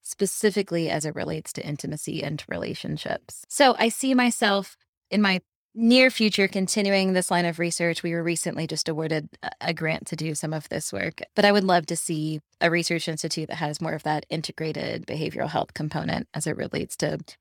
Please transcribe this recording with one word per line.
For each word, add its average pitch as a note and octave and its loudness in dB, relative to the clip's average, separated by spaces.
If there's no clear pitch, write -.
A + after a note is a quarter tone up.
specifically F#3+ 0
as D3+ -2
it D3+ -4
relates D#3+ -6
to - -8
intimacy D3+ -6
and D3+ -4
relationships. - -6
So C4 6
I A3+ 4
see C4 0
myself A#3 2
in G3+ 2
my F#3+ 4
near B3 8
future G#3 4
continuing F#3+ 2
this F#3 2
line F3 4
of E3 -2
research. E3+ 0
We E3+ -2
were E3+ -2
recently E3 -2
just D#3 -4
awarded D#3 -2
a, - -6
a E3+ -2
grant D#3+ -4
to - -8
do D#3 -4
some D#3 -4
of D#3 -8
this - -6
work, - -6
but G3+ 4
I G3+ 8
would G3+ 6
love F3 4
to E3+ -2
see D#3 -4
a E3+ 4
research E3+ 0
institute D#3+ -4
that - -6
has D3+ -4
more D#3+ -2
of D#3 -6
that D3+ 0
integrated - -4
behavioral - -2
health D#3+ -2
component D#3 -4
as D#3 -6
it D#3 -2
relates - -6
to D#3 -2